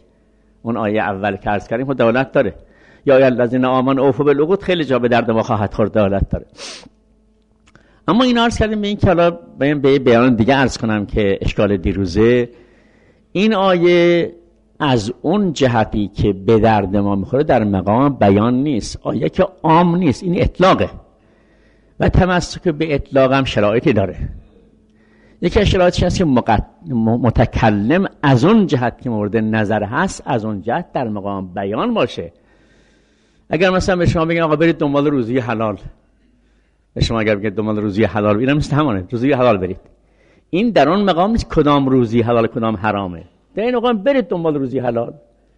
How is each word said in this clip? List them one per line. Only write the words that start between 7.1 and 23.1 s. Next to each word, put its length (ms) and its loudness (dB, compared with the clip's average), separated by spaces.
اما 160 2
این 140 0
عرض 200 0
کردیم 240 -2
به 60 -4
این 100 -4
که 100 0
حالا 240 4
به 340 -6
این، 160 0
به 180 4
بیان 360 4
دیگه 200 2
عرض 220 0
کنم 280 -2
که 360 0
اشکال 360 0
دیروزه، 720 0
این 220 0
آیه 800 2
از 420 0
اون 320 0
جهتی 540 0
که 260 0
به 260 2
درد 380 2
ما 180 0
می‌خوره 280 -2
در 200 0
مقام 500 0
بیان 400 2
نیست، 500 -4
آیه 260 -4
که 180 0
عام 320 2
نیست، 280 -2
این 180 -2
اطلاقه 480 2
و 100 0
تمسک 600 0
به 260 -2
اطلاق 380 2